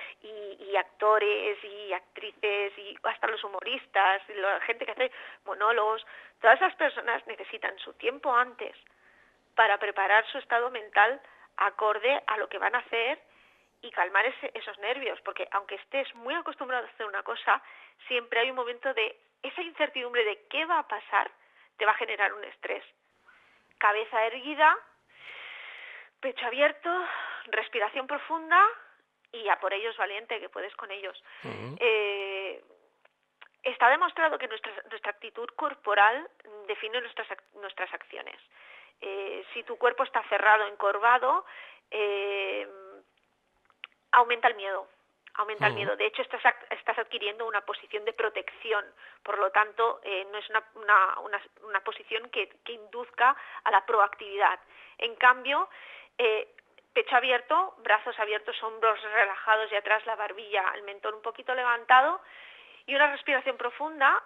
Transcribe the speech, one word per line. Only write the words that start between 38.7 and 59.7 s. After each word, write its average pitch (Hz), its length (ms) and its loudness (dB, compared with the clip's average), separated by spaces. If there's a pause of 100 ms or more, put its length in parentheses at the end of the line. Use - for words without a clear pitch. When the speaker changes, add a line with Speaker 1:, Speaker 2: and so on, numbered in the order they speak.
Speaker 1:
Eh, 196 520 -8
si 233 100 -10
tu 240 140 -10
cuerpo 240 260 2
está 254 260 -2
cerrado, 208 380 6
encorvado, 233 760 2 (460)
eh, 202 760 -2 (1400)
aumenta 240 360 6
el 226 80 0
miedo, 196 320 -6 (460)
aumenta 214 340 -4
el 208 60 0
Speaker 2:
Ujú. 208 60 -8
Speaker 1:
miedo. 202 180 -2
De 208 80 0
hecho, 214 160 -4
estás 240 220 -8
ac-, - 280 2
estás - 260 -4
adquiriendo 220 480 -6
una 214 160 -4
posición 208 440 -8
de 220 80 -4
protección, 214 720 -4 (380)
por 208 140 -4
lo 196 140 2
tanto, 214 520 2
eh, 196 280 -4
no 208 60 -6
es 208 120 -10
una, 220 140 0 (120)
una, 208 440 4
una, 202 220 -6 (220)
una 202 200 -2
posición 220 460 -8
que, 233 180 -4 (160)
que - 100 -12
induzca 240 640 0 (280)
a 220 80 2
la 196 140 6
proactividad. 202 720 2 (380)
En 226 180 -6
cambio, 262 520 4 (500)
eh, 220 300 2 (460)
pecho 233 240 2
abierto, 262 600 2
brazos 226 400 0
abiertos, 214 440 -4
hombros 220 380 2
relajados 214 720 2